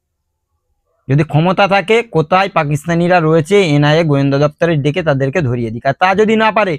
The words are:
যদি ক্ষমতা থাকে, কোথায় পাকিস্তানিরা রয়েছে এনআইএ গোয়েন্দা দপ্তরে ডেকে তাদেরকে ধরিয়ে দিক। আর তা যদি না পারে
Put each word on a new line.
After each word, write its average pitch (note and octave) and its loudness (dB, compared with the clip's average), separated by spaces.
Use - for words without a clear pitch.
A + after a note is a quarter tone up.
যদি C#3+ 0
ক্ষমতা F3 0
থাকে, G3 0
কোথায় F#3 0
পাকিস্তানিরা E3 -2
রয়েছে D#3+ 0
এনআইএ D3 2
গোয়েন্দা C#3 0
দপ্তরে D3+ 0
ডেকে D3+ -2
তাদেরকে C#3 -2
ধরিয়ে A#2+ -4
দিক। A#2+ -10
আর C3+ 0
তা F#3 2
যদি G#3+ 2
না A3 2
পারে G3 0